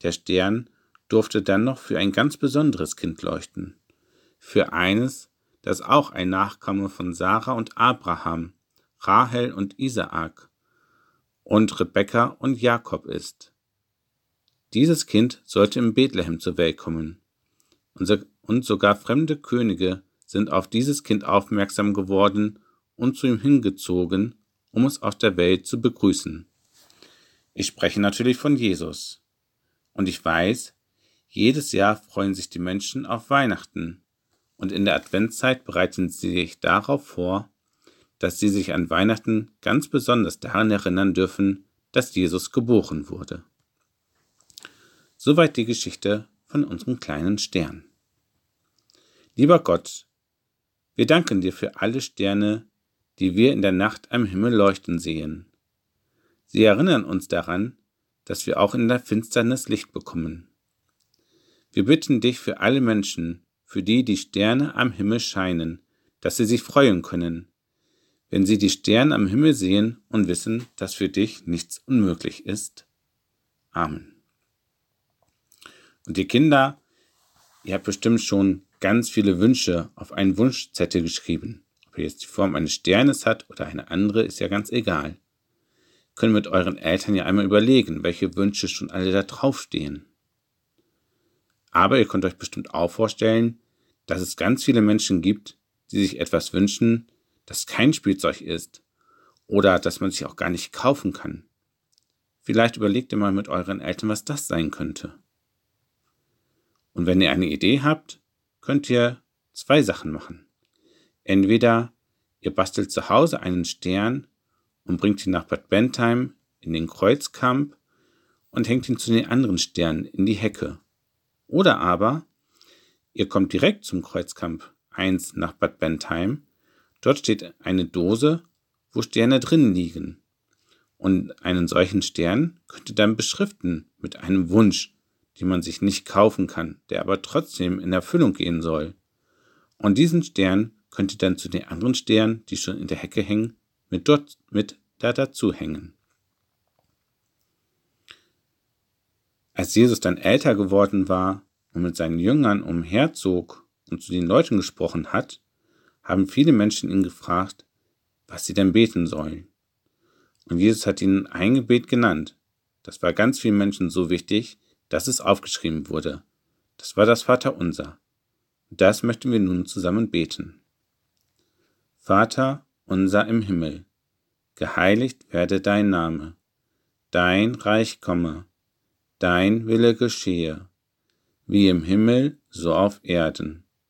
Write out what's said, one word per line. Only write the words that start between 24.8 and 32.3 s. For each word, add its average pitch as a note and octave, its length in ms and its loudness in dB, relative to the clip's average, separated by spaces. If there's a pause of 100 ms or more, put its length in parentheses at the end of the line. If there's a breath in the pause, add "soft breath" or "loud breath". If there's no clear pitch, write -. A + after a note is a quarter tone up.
es C#3+ 160 -4
auf G#2 140 -4
der G2 200 0
Welt F2+ 300 2
zu A#2+ 140 -6
begrüßen. F#2 680 -2 (1080 soft breath)
Ich G2 140 -6
spreche - 340 -2
natürlich A#2 360 2
von D3 200 0
Jesus. E2+ 640 -4 (720)
Und F#2+ 160 -2
ich - 160 -8
weiß, F2 500 0 (540)
jedes C3+ 420 0
Jahr G2+ 260 2
freuen G2 380 -4